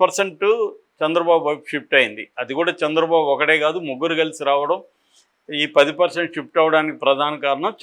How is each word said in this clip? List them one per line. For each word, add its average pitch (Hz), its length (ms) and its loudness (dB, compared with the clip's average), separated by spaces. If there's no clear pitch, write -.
పర్సెంట్ 196 680 0
చంద్రబాబు 165 420 2
వైపు 147 220 -4
షిఫ్ట్ 151 240 -4
అయింది. 113 340 0
అది 123 160 -8
కూడా 170 180 -2
చంద్రబాబు 160 500 0
ఒకడే 147 360 2
కాదు, 156 200 -2
ముగ్గురు 160 360 -4
కలిసి 156 300 -4
రావడం. 143 380 0
ఈ 147 120 0
పది 147 260 4
పర్సెంట్ 170 420 -2
షిఫ్ట్ 143 240 -4
అవడానికి 156 400 2
ప్రధాన 143 380 0
కారణం 143 360 -2